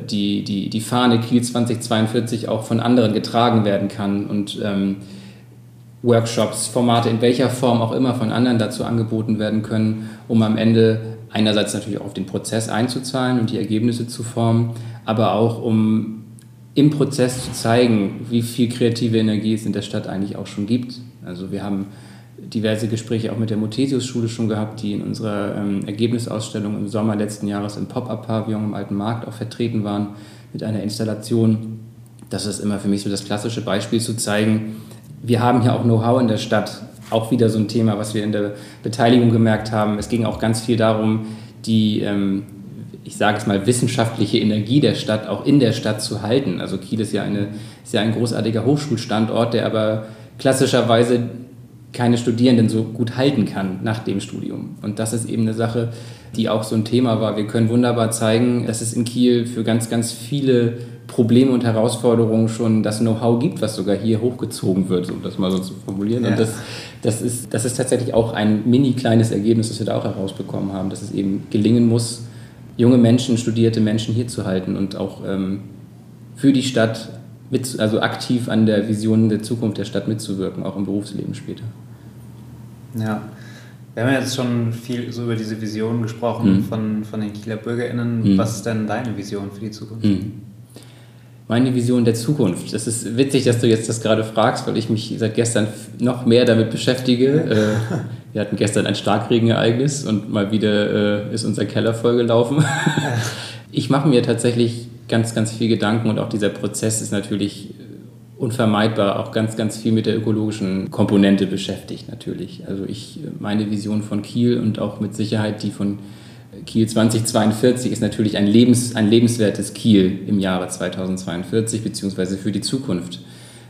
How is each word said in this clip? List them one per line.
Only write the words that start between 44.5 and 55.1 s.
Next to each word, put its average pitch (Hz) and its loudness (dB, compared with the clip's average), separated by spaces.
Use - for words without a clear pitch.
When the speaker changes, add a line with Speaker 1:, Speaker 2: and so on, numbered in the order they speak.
Speaker 1:
der 113 2
Stadt - -4
auch - -6
in 143 6
der 117 4
Stadt 110 -4
zu - -6
halten. 110 0
Also - -6
Kiel 110 -6
ist 104 -2
ja 101 -2
eine, 101 -2
ist - -8
ja 107 2
ein 113 0
großartiger 113 -2
Hochschulstandort, 113 0
der - 0
aber 110 0
klassischerweise 123 4
keine 120 2
Studierenden 117 4
so 110 0
gut 113 -4
halten 131 4
kann 95 -4
nach 113 -2
dem 98 -4
Studium. - -8
Und 104 -4
das 110 -2